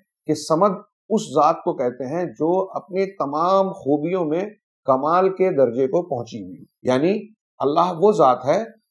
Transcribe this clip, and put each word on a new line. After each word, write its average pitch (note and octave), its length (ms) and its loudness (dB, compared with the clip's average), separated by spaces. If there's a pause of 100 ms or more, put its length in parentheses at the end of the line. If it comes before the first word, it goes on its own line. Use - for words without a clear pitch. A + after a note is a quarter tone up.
(280)
कि D3+ 100 0
समद F#3 460 0 (260)
उस G#3+ 220 -2
जात D#3 320 2
को F3 120 -2
कहते B2+ 320 -4
हैं E3+ 260 -4
जो E3+ 260 0 (160)
अपनी F#3+ 300 -4 (100)
तमाम F3 600 0
खूबियों D#3 500 -2
में F3+ 260 -4 (360)
कमाल D#3 440 2
के F#3 240 0
दर्जे C3 320 2
को E3 160 0
पहुंची A#2+ 360 -8
हुई, F#2 260 -16 (200)
यानी C#3 280 2 (460)
अल्लाह E3 340 2
वो F#3+ 220 4
जात C3 300 4
है F3+ 180 2 (280)